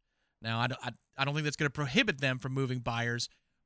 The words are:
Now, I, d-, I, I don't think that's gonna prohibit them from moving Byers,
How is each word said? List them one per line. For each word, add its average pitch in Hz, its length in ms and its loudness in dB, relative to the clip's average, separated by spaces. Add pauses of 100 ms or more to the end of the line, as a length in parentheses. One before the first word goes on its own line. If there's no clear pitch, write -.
(400)
Now, 113 200 -2
I, 123 80 4
d-, 123 160 -4
I, 123 80 -6 (260)
I 135 80 2
don't 143 80 2
think 151 120 0
that's 147 100 0
gonna 147 160 2
prohibit 151 480 2
them 131 180 0
from 131 160 -6
moving 131 260 0
Byers, 117 480 -2 (380)